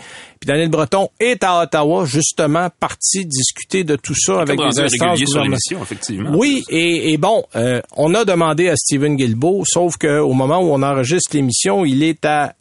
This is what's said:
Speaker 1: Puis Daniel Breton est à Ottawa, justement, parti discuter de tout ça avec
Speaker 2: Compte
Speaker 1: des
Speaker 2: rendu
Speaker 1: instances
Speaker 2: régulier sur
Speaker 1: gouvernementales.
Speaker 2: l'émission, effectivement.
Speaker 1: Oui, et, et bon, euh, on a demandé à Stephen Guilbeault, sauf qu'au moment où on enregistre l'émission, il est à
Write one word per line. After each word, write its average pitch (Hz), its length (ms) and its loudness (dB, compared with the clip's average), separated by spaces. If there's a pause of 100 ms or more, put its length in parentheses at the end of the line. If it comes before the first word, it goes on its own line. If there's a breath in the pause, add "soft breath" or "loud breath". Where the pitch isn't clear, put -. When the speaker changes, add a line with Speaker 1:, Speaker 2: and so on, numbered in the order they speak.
(400 loud breath)
Speaker 1:
Puis - 80 -14
Daniel 160 220 0
Breton 160 400 0 (100)
est 233 240 0
à 180 200 2
Ottawa, 160 420 0
justement, 156 640 0 (100)
parti - 460 -4
discuter 147 580 -4
de 147 140 0
tout - 180 -6
ça 185 260 0
avec 143 160 0
Speaker 2:
Compte - 180 0
Speaker 1:
des 143 60 0
Speaker 2:
rendu - 0 - (140)
Speaker 1:
instances 120 140 0
Speaker 2:
régulier 156 160 0
sur 139 140 -2
Speaker 1:
gouvernementales. 139 40 0
Speaker 2:
l'émission, 135 400 -2
effectivement. 104 500 -6
Speaker 1:
Oui, 262 360 2
et, 160 440 0
et 151 40 0
bon, 185 260 2 (120)
euh, 120 260 0 (160)
on 156 180 2
a 226 100 2
demandé 170 440 2
à 151 60 2
Stephen 147 400 0
Guilbeault, 135 500 0
sauf 170 320 0
qu'au 147 360 2
moment 135 260 2
où 175 140 2
on 135 100 2
enregistre 139 520 0
l'émission, 151 500 0
il 139 180 2
est 160 220 -2
à 147 360 0